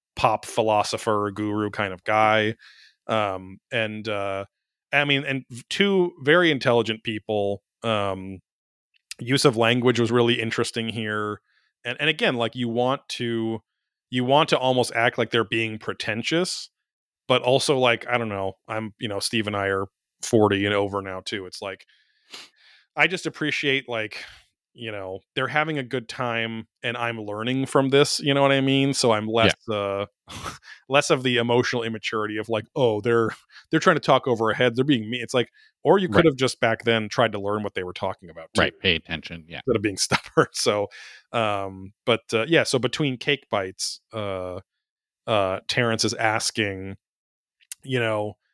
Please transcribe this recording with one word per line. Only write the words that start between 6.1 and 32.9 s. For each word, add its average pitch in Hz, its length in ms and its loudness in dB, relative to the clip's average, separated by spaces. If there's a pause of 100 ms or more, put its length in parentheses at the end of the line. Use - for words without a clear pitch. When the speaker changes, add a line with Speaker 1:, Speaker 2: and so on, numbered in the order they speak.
Speaker 1:
very 160 300 4
intelligent 113 500 0
people, 104 600 -4 (200)
um, 98 560 -4 (800)
use 127 280 0
of 117 100 4
language 117 420 4
was 113 140 2
really 120 280 4
interesting 113 500 -4
here. 107 500 -6 (460)
And, 123 140 -6
and 151 100 2
again, 156 260 0
like, 117 180 -2
you 123 140 -4
want 123 320 -2 (100)
to, 113 500 -4 (500)
you 127 140 -2
want 143 260 4
to 147 80 4
almost 127 360 2
act 117 240 0
like 117 120 -2
they're 117 140 2
being 110 340 -4
pretentious, 117 920 -4 (600)
but 127 140 4
also, 131 360 2
like, 120 300 2
I 120 100 0
don't 117 100 -4
know, 98 260 -6 (140)
I'm, 110 300 -8
you 117 100 -6
know, 98 120 -4
Steve 107 260 -2
and 104 100 -2
I 98 120 0
are 98 180 -2 (360)
forty 101 440 4
and 104 80 2
over 101 280 0
now 95 220 -10
too. 98 220 -8
It's - 160 -14
like, 98 240 -12 (1080)
I 156 100 4
just 170 200 -8
appreciate, 139 640 -2
like, 110 360 -8 (500)
you 113 180 -10
know, 95 280 -10 (140)
they're 131 140 -2
having 151 300 0
a 135 40 -4
good 120 260 -6
time 113 580 -4 (160)
and 120 160 -4
I'm 117 200 -4
learning 110 480 -2
from 135 220 2
this, 139 320 4
you 139 140 0
know 139 80 4
what 139 100 6
I 135 80 2
mean? 135 320 2
So 123 200 2
I'm 107 140 0
less, 110 280 4 (140)
Speaker 2:
Yeah. 110 80 -2
Speaker 1:
uh, 101 300 -4 (220)
<laughs> - 300 -14 (320)
less 139 180 2
of 139 140 2
the 123 160 2
emotional 120 440 2
immaturity 107 540 -4
of, 107 140 -6
like, 107 160 -2 (100)
"Oh, 113 240 2